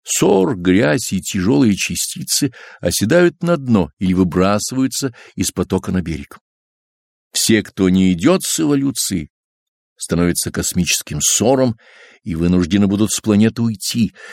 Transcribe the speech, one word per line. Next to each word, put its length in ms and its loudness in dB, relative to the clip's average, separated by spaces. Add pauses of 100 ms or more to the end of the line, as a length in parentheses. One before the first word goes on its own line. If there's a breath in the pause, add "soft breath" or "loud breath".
Сор, 540 2
грязь 560 2
и 80 -2
тяжёлые 560 2
частицы 720 -4 (300 loud breath)
оседают 600 2
на 140 0
дно 420 0
или 160 0
выбрасываются 1000 0 (200 loud breath)
из 160 -4
потока 420 -4
на 80 0
берег. 360 -8 (960)
Все, 280 2
кто 260 0
не 240 4
идёт 300 0
с 180 -4
эволюцией, 680 -2 (680)
становятся 540 -2
космическим 680 -4
сором 580 0 (460 soft breath)
и 100 -8
вынуждены 540 2
будут 240 0
с 80 -4
планеты 420 2
уйти, 520 -4 (200 loud breath)